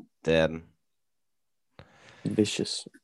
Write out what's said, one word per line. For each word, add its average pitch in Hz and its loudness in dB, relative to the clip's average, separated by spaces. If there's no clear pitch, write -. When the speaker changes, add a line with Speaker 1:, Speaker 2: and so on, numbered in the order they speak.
Speaker 1:
Det 80 2
er 80 4
den. 80 -6
Speaker 2:
Vicious - -2